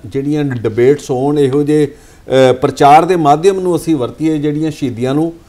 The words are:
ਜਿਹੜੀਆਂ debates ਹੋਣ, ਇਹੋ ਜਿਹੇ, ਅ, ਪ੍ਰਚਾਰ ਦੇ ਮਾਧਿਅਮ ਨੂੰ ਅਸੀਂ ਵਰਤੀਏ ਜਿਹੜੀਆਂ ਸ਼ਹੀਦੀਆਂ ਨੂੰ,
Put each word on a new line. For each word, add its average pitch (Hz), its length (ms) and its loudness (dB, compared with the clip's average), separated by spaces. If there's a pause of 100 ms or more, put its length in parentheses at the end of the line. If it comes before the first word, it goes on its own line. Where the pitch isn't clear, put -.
ਜਿਹੜੀਆਂ 143 380 -4
debates 123 680 -2
ਹੋਣ, 139 280 -2
ਇਹੋ 139 240 0
ਜਿਹੇ, 147 240 0
ਅ, - 680 0
ਪ੍ਰਚਾਰ 147 520 4
ਦੇ 185 100 0
ਮਾਧਿਅਮ 165 440 2
ਨੂੰ 180 160 -2
ਅਸੀਂ 160 200 -2
ਵਰਤੀਏ 147 420 -4
ਜਿਹੜੀਆਂ 151 340 -4
ਸ਼ਹੀਦੀਆਂ 127 420 -4
ਨੂੰ, 165 200 -2 (160)